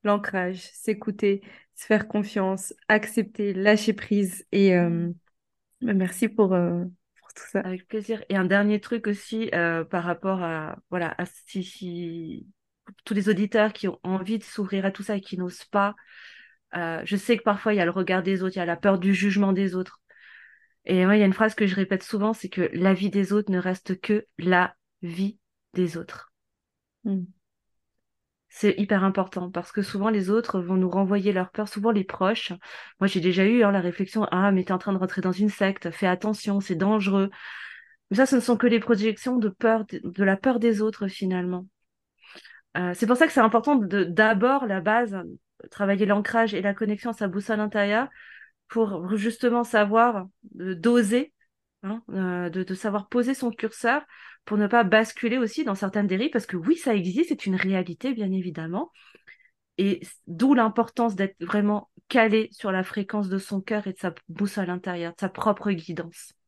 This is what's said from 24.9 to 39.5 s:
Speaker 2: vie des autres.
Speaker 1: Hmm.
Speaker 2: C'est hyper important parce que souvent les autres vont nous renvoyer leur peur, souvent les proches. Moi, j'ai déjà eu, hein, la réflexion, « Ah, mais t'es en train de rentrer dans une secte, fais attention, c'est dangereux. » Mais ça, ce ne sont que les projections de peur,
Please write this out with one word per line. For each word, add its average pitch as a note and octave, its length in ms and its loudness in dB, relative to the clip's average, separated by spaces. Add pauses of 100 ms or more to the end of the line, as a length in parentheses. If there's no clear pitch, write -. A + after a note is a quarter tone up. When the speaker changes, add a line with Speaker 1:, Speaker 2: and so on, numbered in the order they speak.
Speaker 2:
vie F3+ 380 -4 (340)
des E3+ 240 -2
autres. - 340 -14 (760)
Speaker 1:
Hmm. G3 180 -2 (1300)
Speaker 2:
C'est G#3 280 2
hyper G3 240 2
important F#3+ 480 0
parce - 220 -8
que G#3 100 -2
souvent G3+ 280 -2
les G3 200 0
autres A3 300 0
vont F3+ 160 0
nous F#3 140 2
renvoyer G3 420 2
leur F#3 180 -2
peur, G#3+ 180 -6
souvent G#3+ 220 -2
les G3+ 140 2
proches. F#3+ 480 -2 (480)
Moi, F#3+ 80 2
j'ai F#3+ 120 0
déjà F3+ 260 4
eu, A#3 180 6
hein, G3+ 80 6
la G3 80 2
réflexion, « F#3 500 -2
Ah, F#3+ 220 4
mais F#3+ 100 4
t'es F#3+ 100 -2
en F#3 60 0
train G3 140 -2
de F#3+ 60 0
rentrer F#3 240 -2
dans F#3 100 0
une G3+ 160 2
secte, G3 420 -2
fais F#3+ 160 -2
attention, G3+ 540 -2
c'est F#3+ 160 -4
dangereux. » G3 540 2 (800)
Mais G3+ 80 2
ça, C4 80 6
ce C4+ 100 2
ne A#3+ 40 6
sont A#3 180 2
que B3 80 2
les A#3 120 4
projections A3 600 0
de G#3+ 100 0
peur, A3 380 0